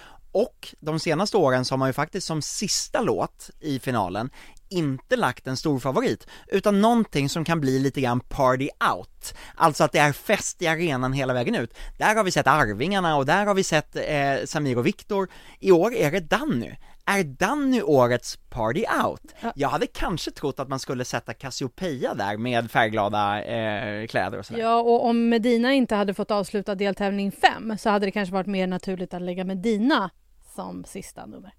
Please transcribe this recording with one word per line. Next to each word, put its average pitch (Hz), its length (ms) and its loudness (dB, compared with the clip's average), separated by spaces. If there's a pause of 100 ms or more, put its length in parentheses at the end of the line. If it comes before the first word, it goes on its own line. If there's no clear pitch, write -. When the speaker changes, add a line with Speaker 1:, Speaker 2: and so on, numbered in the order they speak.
(320)
Speaker 1:
Och - 480 -4
de 156 200 -4
senaste 175 380 0
åren 127 280 4
så - 80 -2
har 135 40 0
man 131 120 2
ju 127 40 -2
faktiskt - 340 -4
som 156 140 -2
sista - 600 -4
låt 107 480 -2 (100)
i 139 200 -4
finalen 110 500 -2 (420)
inte 156 440 -2
lagt 156 320 -2
en 131 100 -4
stor 143 220 -2
favorit, 143 480 -2 (200)
utan 202 340 2
någonting 202 480 2
som 160 160 -4
kan 160 160 0
bli 131 180 0
lite 135 220 0
grann 123 180 0
party 131 500 0 (260)
out. - 380 -14 (220)
Alltså 160 280 4
att 151 80 4
det 165 80 2
är 147 120 6
fest - 500 -2
i 170 60 0
arenan 147 460 0
hela 131 200 0
vägen 123 220 0
ut. 123 220 -4 (200)
Där 202 180 2
har 220 80 4
vi 180 80 0
sett 139 160 2
Arvingarna 151 680 2
och 135 100 2
där 185 200 2
har 202 80 2
vi 190 100 2
sett, - 320 0
eh, 139 500 0
Samir 139 320 0
och 120 80 0
Viktor. 196 420 -2 (320)
I 190 120 4
år 185 220 6
är 147 180 2
det 190 80 0
Danny. 160 560 -2 (300)
Är 196 180 0
Danny 240 580 0
årets 123 560 4 (120)
party 123 340 -2 (220)
out? 87 160 -4 (200)
Speaker 2:
Ja. 233 140 -6
Speaker 1:
Jag 139 140 -2
hade 170 180 -2
kanske - 440 -6
trott - 280 -6
att 135 100 -6
man 135 100 -4
skulle 127 260 -6
sätta 123 280 -6
Cassiopeia 143 800 -6
där 104 240 -4
med 117 340 -2
färgglada, 104 720 2
eh, 110 640 -4
kläder 101 320 -4
och 101 60 -12
sådär. 226 160 -6
Speaker 2:
Ja, 233 200 2
och 240 240 4
om 233 240 4
Medina 233 440 4
inte 247 220 2
hade 202 180 0
fått 202 180 -4
avsluta 202 440 -2
deltävling 196 560 -2
fem 220 460 2
så - 120 0
hade 202 160 4
det 190 60 0
kanske 190 220 -4
varit 190 140 -2
mer 190 200 0
naturligt 185 460 -4
att 180 80 -8
lägga 180 220 -4
Medina 202 640 0 (460)
som 185 280 -10
sista - 420 -16
nummer. 190 340 -18